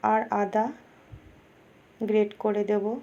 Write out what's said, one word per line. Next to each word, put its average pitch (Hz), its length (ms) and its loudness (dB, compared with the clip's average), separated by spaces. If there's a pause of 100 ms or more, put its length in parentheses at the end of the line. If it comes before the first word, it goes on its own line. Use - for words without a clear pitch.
আর 220 180 4 (200)
আদা 214 240 0 (1400)
গ্রেট 214 360 2
করে 208 260 0
দেব 208 220 0 (180)